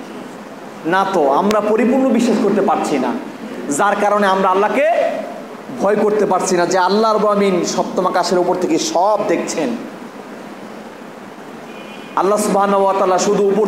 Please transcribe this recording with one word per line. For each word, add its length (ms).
না 260
তো, 180
আমরা 300
পরিপূর্ণ 480
বিশ্বাস 340
করতে 180
পারছি 380
না, 140
যার 300
কারণে 260
আমরা 220
আল্লাহকে 380
ভয় 160
করতে 300
পারছি 300
না 100
যে 120
আল্লাহ 340
রাব্বুল 180
আলামিন 340
সপ্তম 420
আকাশের 320
উপর 160
থেকে 240
সব 500
দেখছেন। 400
আল্লাহ 220
সুবহানাহু 440
ওয়া 120
তাআলা 240
শুধু 300
উপর 200